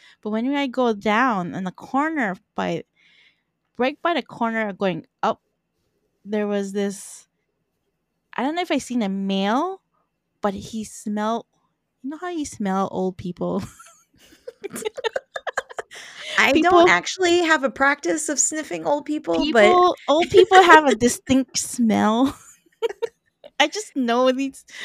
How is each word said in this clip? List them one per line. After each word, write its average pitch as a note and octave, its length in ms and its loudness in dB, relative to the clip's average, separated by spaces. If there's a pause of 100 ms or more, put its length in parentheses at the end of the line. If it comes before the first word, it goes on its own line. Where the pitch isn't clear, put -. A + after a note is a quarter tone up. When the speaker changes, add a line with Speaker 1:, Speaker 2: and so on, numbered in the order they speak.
(220)
Speaker 1:
But G#3+ 100 -8
when A#3 240 -4
I C#4+ 120 -2
go A#3+ 260 0
down G#3 600 0
in F#3 80 -6
the F#3 80 -6
corner C4+ 640 -4 (200)
by, F3+ 280 -4 (960)
right C4 240 -2
by E4+ 120 -2
the C#4+ 80 -2
corner A3+ 520 -4
going F3+ 320 -4 (180)
up, - 180 -2 (840)
there G#3 220 -4
was G3+ 260 -4
this, G3+ 540 -8 (1080)
I A3 80 -4
don't D4+ 120 -4
know F4 60 -4
if F4 100 -4
I D4+ 60 0
seen B3 240 -4
a G3+ 80 -2
male, G3 720 -2 (600)
but G3+ 120 -2
he G#3 300 -10
smelled, G#3+ 600 -6 (580)
you B3+ 60 -10
know D4+ 80 -12
how F4+ 120 -8
you D#4+ 160 -6
smell G3 460 -4
old F#3 260 -4
people? F3+ 500 -6
<laughs> - 60 -20 (2750)
Speaker 2:
I A3 140 2
Speaker 1:
People D#4 280 4
Speaker 2:
don't F4 100 6
actually F4 540 2
have D#4 200 2
a C4+ 60 0
practice C#4+ 600 -2
of C#4 100 -4
sniffing - 460 -4
old D4 200 -2
people, D4+ 280 -4 (180)
but A3 200 8
Speaker 1:
People, F4+ 240 6 (120)
old D#4+ 220 2
people F#4+ 340 8
have D#4+ 220 8
a C4 100 4
Speaker 2:
<laughs> A3 40 -10
Speaker 1:
distinct B3+ 600 0
smell. A3+ 840 0
<laughs> - 1160 -10
I D4 80 4
just G4+ 280 -10
know B3+ 360 2
these C4+ 340 -6 (200)